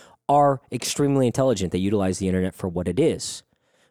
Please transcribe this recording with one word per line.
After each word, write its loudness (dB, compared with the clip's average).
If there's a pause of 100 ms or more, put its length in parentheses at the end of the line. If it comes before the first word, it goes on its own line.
(280)
are 4 (100)
extremely 0
intelligent. 0
They 0
utilize 0
the -2
internet 0
for -8
what -4
it -4
is. -2 (480)